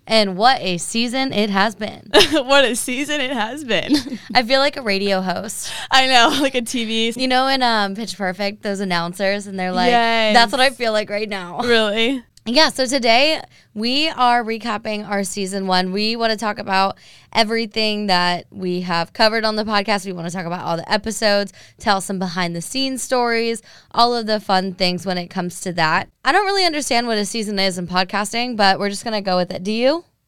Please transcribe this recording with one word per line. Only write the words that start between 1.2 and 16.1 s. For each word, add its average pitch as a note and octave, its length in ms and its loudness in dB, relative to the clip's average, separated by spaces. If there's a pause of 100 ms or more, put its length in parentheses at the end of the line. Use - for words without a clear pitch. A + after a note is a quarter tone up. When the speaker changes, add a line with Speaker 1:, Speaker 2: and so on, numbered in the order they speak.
Speaker 1:
it G#3 160 0
has G3 260 0
been. - 380 -10
Speaker 2:
<laughs> - 180 6
What C#4 320 4
a A#3+ 140 0
season C#4 420 -2
it C4 120 -2
has C4 340 -4
been. A3 280 0 (260)
<laughs> - 140 -10
Speaker 1:
I B3+ 100 4
feel C4 180 2
like D4 160 0
a C#4+ 40 -8
radio G3 380 0
host. F#3 500 -6 (220)
Speaker 2:
I C4 160 6
know, C4 300 6
<laughs> C4+ 40 0
like C4+ 140 0
a B3+ 60 0
T A#3 240 -4 (260)
V. A#3 100 -6
Speaker 1:
You B3+ 60 2
know B3+ 220 2
in, C4 120 2
um, G#3+ 320 2
Pitch G3+ 240 -8
Perfect, G3+ 460 -4
those G3+ 160 -4
announcers, F#3+ 680 -2
and F#3+ 120 -8
they're F#3 140 -4
like, F#3 160 2
Speaker 2:
Yes. A3+ 440 2
Speaker 1:
"That's A#3 200 6
what B3+ 80 2
I C4 80 6
feel A#3 240 -2
like G#3+ 160 -2
right G#3 180 -4
now." F3+ 320 -8
Speaker 2:
Really? A#3 640 2 (240)
Speaker 1:
Yeah, C#4 220 4
so C4 180 -2
today B3+ 520 2 (360)
we B3+ 340 -2
are A#3+ 340 2
recapping G#3+ 640 -6
our G3+ 160 -2
season G3 440 -6
one. F#3 240 2
We G#3+ 240 -2